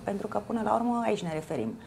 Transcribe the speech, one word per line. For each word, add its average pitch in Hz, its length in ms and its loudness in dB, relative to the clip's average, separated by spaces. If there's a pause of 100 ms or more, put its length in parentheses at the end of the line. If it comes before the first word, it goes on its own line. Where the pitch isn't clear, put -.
pentru 202 220 -2
că, 208 200 0
până 226 180 0
la 214 100 4
urmă, 233 300 2
aici 214 180 2
ne 165 100 -2
referim. 151 420 -2 (120)